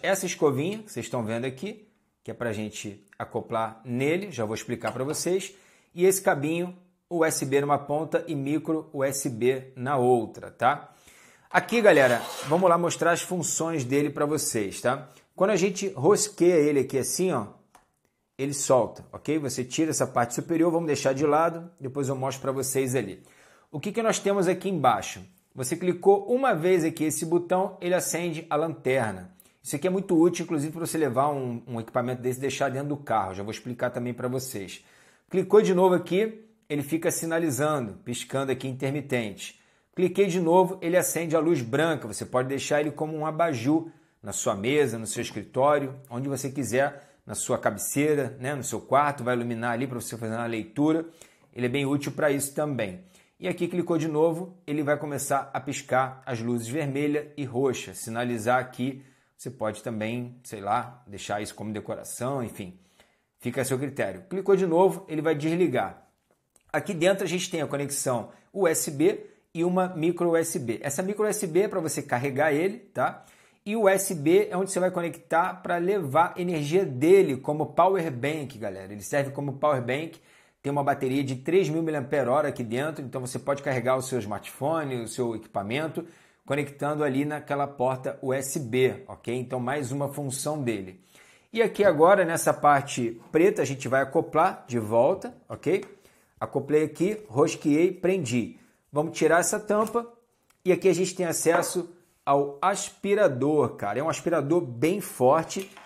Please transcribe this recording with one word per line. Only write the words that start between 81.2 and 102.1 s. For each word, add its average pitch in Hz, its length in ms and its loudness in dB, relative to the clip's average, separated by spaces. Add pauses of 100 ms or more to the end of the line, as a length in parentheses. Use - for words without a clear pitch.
de 127 140 -4
três 170 300 2
mil 160 140 0
miliampere-hora 147 680 0
aqui 123 140 -6
dentro, 139 400 -4
então 123 160 -8
você 127 200 -8
pode 139 240 -4
carregar 131 320 0
o 131 80 -2
seu 127 160 -4
smartphone, 131 800 -4
o 113 60 -8
seu 117 280 -4
equipamento, 123 720 -6 (380)
conectando 147 580 -2
ali 139 220 0
naquela 143 400 -4
porta 131 560 -4
U 131 100 -2
S 135 280 -4
B, 123 480 0
ok? 117 260 -8
Então, 127 260 -6
mais 127 320 -4
uma 143 220 -4
função 147 480 -6
dele. 98 420 -6 (480)
E 226 80 0
aqui 214 240 2
agora, 180 400 8
nessa 160 300 0
parte 139 640 2 (120)
preta, 170 320 4
a - 20 2
gente 131 220 -6
vai 135 160 2
acoplar 156 640 0
de 120 100 -2
volta, 123 580 2 (140)
ok? 165 340 -2 (560)
Acoplei 143 440 0
aqui, 170 440 -2
rosqueei, 156 640 2
prendi. 160 680 -2 (320)
Vamos 156 260 -2
tirar 165 220 6
essa 202 200 0
tampa 220 480 0 (560)
e 180 80 4
aqui 180 160 2
a 175 60 8
gente 180 220 0
tem 180 100 -2
acesso 170 640 2 (360)